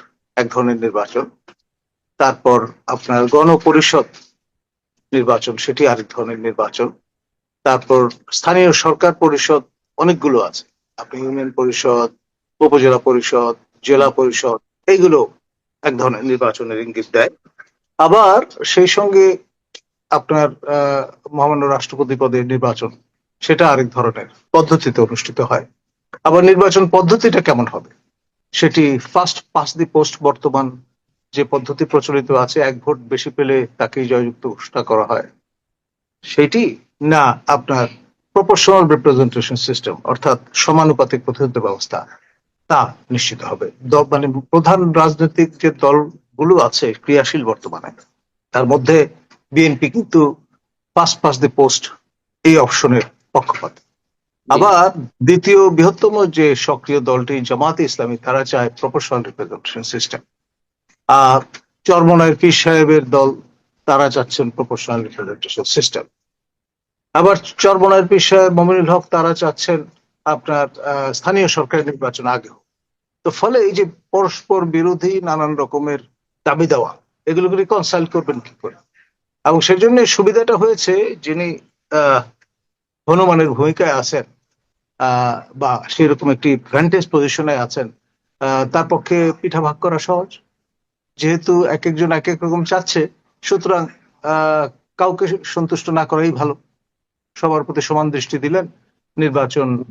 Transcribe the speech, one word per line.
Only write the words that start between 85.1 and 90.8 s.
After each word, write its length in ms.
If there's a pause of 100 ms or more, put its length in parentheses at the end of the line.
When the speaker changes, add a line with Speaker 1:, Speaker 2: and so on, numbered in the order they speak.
Speaker 1:
বা 300
সেরকম 420
একটি 260
ভ্যান্টেজ 540
পজিশনে 460
আছেন, 360 (480)
আহ, 280
তার 220
পক্ষে 500
পিঠা 200
ভাগ 160
করা 220
সহজ। 400 (800)